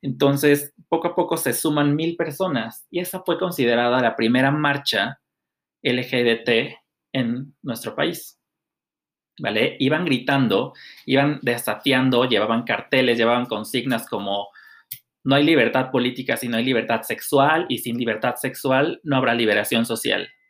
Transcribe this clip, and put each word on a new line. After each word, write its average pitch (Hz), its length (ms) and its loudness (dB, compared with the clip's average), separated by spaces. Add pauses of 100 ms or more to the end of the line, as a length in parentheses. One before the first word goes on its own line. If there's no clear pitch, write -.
Entonces, 143 720 2 (140)
poco 170 220 0
a 175 60 -6
poco 175 200 0
se 135 160 -2
suman 147 440 0
mil 165 200 -2
personas 147 720 -4
y 165 120 -6
esa 185 240 -8
fue 170 120 0
considerada 123 640 0
la 117 160 2
primera 127 340 2
marcha 139 680 -2 (640)
L 123 260 -2
G 123 160 0
B 117 140 4
T - 420 0 (340)
en 131 480 -4
nuestro 113 340 -8
país, - 440 -6 (1000)
¿vale? 110 400 0
Iban 156 260 2
gritando, 127 680 2 (320)
iban 139 360 2
desafiando, 127 840 2
llevaban 117 380 2
carteles, 123 540 0
llevaban 120 280 2
consignas 117 640 -4
como: 101 400 -6 (760)
"No 135 100 4
hay 143 80 4
libertad 147 480 4
política 123 460 -2
si 127 100 -6
no 117 80 -2
hay 117 80 0
libertad 113 380 0
sexual 147 680 2
y 117 120 -4
sin 120 180 -6
libertad 117 380 -2
sexual 131 680 -2
no 139 140 0
habrá 127 160 2
liberación 117 520 2
social". 98 440 -4 (200)